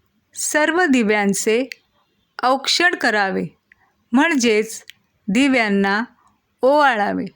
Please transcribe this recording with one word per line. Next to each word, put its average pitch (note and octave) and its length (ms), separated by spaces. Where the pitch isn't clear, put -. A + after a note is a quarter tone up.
सर्व D#4+ 520
दिव्यांचे A3 840
औक्षण C4+ 520
करावे, G3 500
म्हणजेच A#3 720
दिव्यांना G#3+ 760
ओवाळावे. A#3 640